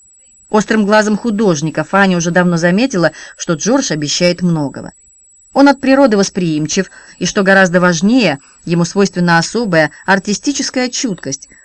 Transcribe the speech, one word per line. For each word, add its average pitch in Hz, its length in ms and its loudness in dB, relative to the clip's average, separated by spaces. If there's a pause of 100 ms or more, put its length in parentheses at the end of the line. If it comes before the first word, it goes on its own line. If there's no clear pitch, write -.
(500)
Острым 214 360 0
глазом 214 320 2
художника 185 640 -2
Фаня 190 340 2
уже 175 140 -2
давно 180 260 2
заметила, 175 540 0 (240)
что - 180 -4
Джордж 185 380 0
обещает 175 500 -2
многого. 160 520 -4 (600)
Он 277 140 4
от 277 140 2
природы 269 360 2
восприимчив, 175 720 -2 (300)
и, 180 60 -4
что 202 180 -2
гораздо 185 360 2
важнее, 180 600 2 (260)
ему 170 200 0
свойственна 175 520 0
особая 165 540 0 (140)
артистическая 247 840 -2
чуткость, 190 600 -8 (160)